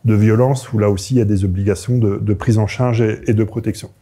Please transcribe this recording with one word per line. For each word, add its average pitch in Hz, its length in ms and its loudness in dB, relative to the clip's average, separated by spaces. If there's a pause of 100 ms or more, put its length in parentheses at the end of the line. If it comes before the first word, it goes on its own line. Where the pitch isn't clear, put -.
de 110 80 4
violence, 113 600 2
où 110 60 0
là 104 100 4
aussi, 101 260 -2
il - 20 4
y 120 40 4
a 107 40 2
des 101 180 0
obligations 101 540 -2
de, 104 200 0
de 104 180 -2
prise 110 240 0
en 107 80 0
charge 123 340 -2
et, 107 260 -2
et 113 60 2
de 107 100 2
protection. 113 460 -6 (120)